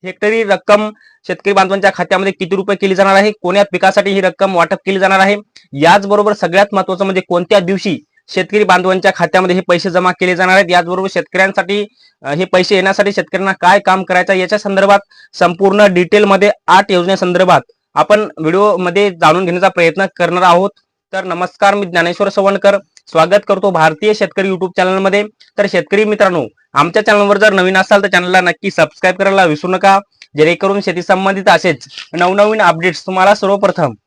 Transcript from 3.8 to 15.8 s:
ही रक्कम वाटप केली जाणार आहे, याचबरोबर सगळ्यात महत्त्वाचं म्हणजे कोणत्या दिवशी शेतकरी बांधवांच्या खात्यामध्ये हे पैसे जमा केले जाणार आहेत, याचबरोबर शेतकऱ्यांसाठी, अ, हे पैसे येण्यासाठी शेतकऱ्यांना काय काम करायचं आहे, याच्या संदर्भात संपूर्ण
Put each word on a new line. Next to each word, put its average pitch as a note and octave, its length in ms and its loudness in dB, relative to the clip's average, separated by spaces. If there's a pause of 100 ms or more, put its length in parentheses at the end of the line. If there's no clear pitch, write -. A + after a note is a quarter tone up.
ही G3 100 -2
रक्कम F#3+ 360 -2
वाटप E3+ 200 0 (100)
केली F#3+ 120 -2
जाणार F#3+ 220 2
आहे, G3+ 160 2 (360)
याचबरोबर G3+ 600 2
सगळ्यात G3 400 0
महत्त्वाचं F#3 320 -2
म्हणजे F#3+ 240 -2
कोणत्या F3 320 0
दिवशी F#3 380 -4 (300)
शेतकरी G3 360 -2
बांधवांच्या F#3 520 0
खात्यामध्ये F3+ 400 0
हे F#3 120 -2
पैसे F3+ 220 0
जमा F3+ 220 0
केले F3+ 240 -2
जाणार F#3 180 2
आहेत, G3 160 4
याचबरोबर F3 440 0
शेतकऱ्यांसाठी, F#3+ 720 -4 (380)
अ, C#3 100 -6
हे F3 100 -2
पैसे F#3 300 0
येण्यासाठी G3 380 0
शेतकऱ्यांना F#3+ 400 -4
काय F#3 260 2
काम F#3+ 240 0
करायचं F3+ 300 -2
आहे, F#3+ 80 0
याच्या F#3 180 -2
संदर्भात G3 400 2 (340)
संपूर्ण F#3+ 640 2